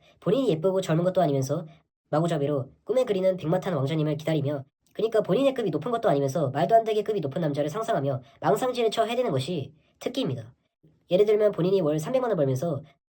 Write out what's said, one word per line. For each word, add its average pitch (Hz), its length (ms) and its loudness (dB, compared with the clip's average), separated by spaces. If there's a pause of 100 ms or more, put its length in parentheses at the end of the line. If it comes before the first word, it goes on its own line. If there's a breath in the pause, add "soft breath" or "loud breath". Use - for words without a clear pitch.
(200 soft breath)
본인이 247 300 0
예쁘고 185 320 0
젊은 165 220 0
것도 185 200 2
아니면서 143 420 0 (440 loud breath)
마구잡이로 147 600 -2 (140)
꿈에 254 200 0
그리는 185 320 0
백마탄 180 380 -2
왕자님을 151 440 0
기다리며, 147 460 -2 (300)
그러니까 214 280 4
본인의 269 340 2
급이 214 160 -2
높은 151 180 -4
것도 226 180 -2
아니면서 143 440 2
말도 190 240 2
안 226 80 6
되게 214 180 0
급이 208 180 -2
높은 147 220 -4
남자를 147 300 -2
상상하며 156 500 -2 (200 loud breath)
망상질을 226 500 0
쳐 220 140 0
해대는 240 260 -2
것이 139 420 -4 (260 soft breath)
특기입니다. 185 540 -6 (560)
예를 196 160 4
들면 214 260 4
본인이 185 300 0
월 151 160 0
삼백만 247 320 -2
원 196 80 0
벌면서 139 460 -2 (260 loud breath)